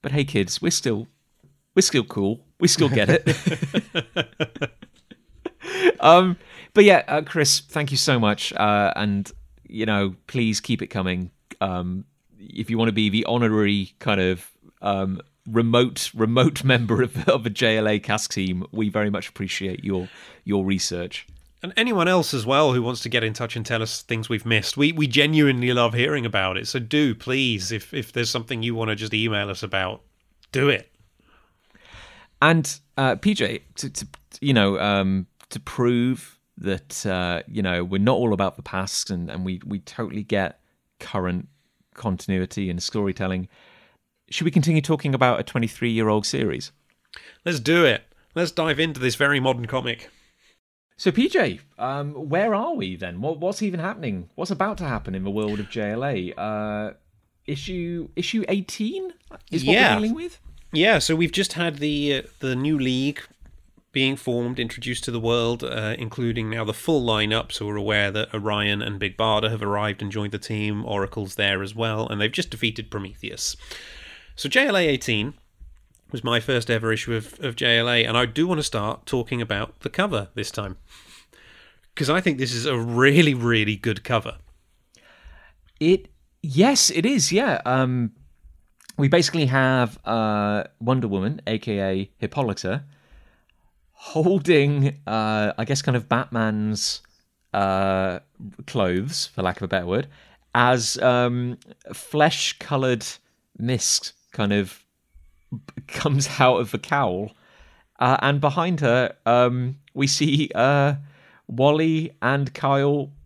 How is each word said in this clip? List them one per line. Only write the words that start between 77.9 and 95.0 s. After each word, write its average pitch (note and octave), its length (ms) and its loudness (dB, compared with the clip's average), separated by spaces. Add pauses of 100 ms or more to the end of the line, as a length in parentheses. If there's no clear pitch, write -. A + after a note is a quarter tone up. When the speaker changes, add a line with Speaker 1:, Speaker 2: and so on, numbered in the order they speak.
Speaker 2:
A, A#2 120 4
and A#2 140 0
I B2 80 4
do C#3+ 220 0
want E3+ 140 -2
to - 20 -6
start A2 420 -4
talking A#2+ 380 -4
about G#2+ 380 -6
the - 100 -8
cover D#3+ 440 -2
this G#2 160 -6
time, G2 280 -8 (1160)
'cause C3+ 140 -2
I F3 140 2
think D#3 160 0
this B2 160 -2
is A#2 100 -4
a C3+ 140 0
really, C3 560 4
really A2+ 420 2
good G#2 280 -4
cover. - 340 -2 (1400)
Speaker 1:
It, F3 280 4 (320)
yes, F3 480 4
it E3 160 0
is, B3 260 2
yeah. G3+ 360 2
Um, B2+ 460 2 (840)
we C#3 120 2
basically E3+ 380 4
have, C3 600 2
uh, G#2 580 0 (160)
Wonder A#2+ 280 0
Woman, G2 380 -2
A A2 120 -2
K G#2 220 -4
A F#2+ 360 -2
Hippolyta, A2 680 -4 (1080)
holding, D3 1160 2